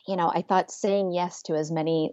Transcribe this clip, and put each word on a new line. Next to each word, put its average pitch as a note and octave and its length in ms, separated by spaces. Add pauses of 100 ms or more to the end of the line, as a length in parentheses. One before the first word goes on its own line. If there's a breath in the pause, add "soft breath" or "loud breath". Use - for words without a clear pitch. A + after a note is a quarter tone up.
you F#3+ 100
know, E3+ 140
I F3 120
thought F#3+ 280
saying G3 420
yes F3 320
to E3 100
as D#3 180
many D#3+ 400